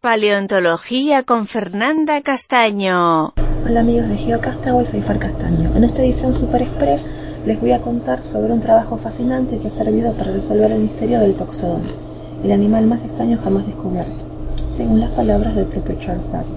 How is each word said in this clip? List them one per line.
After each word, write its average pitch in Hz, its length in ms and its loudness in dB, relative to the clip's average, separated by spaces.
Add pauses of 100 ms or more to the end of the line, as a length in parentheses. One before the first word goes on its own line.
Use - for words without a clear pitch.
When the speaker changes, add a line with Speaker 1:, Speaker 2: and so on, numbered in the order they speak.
Speaker 1:
Paleontología 208 1160 2
con 226 240 0
Fernanda 277 720 0
Castaño. 196 1120 2 (320)
Speaker 2:
Hola 233 160 2
amigos 233 260 2
de 208 120 -2
GeoCastaway, 247 680 0
soy 214 160 -4
Fer - 180 -2
Castaño. 175 560 0
En 202 80 4
esta 247 200 2
edición - 320 2
Super 240 260 0
Express 143 460 0 (400)
les 107 120 0
voy 120 140 2
a 120 80 2
contar 120 400 -4
sobre 214 320 -2
un 233 80 2
trabajo 226 380 2
fascinante 247 580 -2
que 233 120 -6
ha - 20 -4
servido 220 420 0
para 190 200 -4
resolver 214 400 2
el 220 100 0
misterio 226 380 0
del 202 120 4
Toxodon, 175 480 -4 (640)
el 196 80 2
animal 214 340 4
más 240 160 2
extraño - 400 -2
jamás 196 240 0
descubierto, 180 460 -6 (640)
según 226 240 2
las 233 120 0
palabras 214 440 2
del 196 80 0
propio 196 340 -4
Charles 175 320 -6
Darwin. 160 260 -6